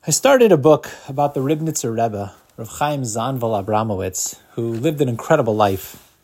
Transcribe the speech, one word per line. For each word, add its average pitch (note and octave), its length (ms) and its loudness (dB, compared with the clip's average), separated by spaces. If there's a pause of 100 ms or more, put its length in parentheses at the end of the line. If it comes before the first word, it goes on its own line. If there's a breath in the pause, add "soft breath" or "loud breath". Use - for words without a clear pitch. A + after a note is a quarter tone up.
I D#3+ 40 -2
started B3 400 6
a E3 60 6
book D3 340 4 (160)
about C#3+ 260 -2
the D3 60 -2
Ribnitzer D3+ 500 -2
Rebbe, G#2+ 420 -4 (260)
Rav A2+ 200 -12
Chaim D3 240 -2
Zanval A2+ 640 -4
Abramowitz, G#2+ 760 -4 (120)
who A#2 220 -6
lived C#3+ 280 -2
an C3 80 2
incredible A#2 460 0
life G2+ 580 -2 (100)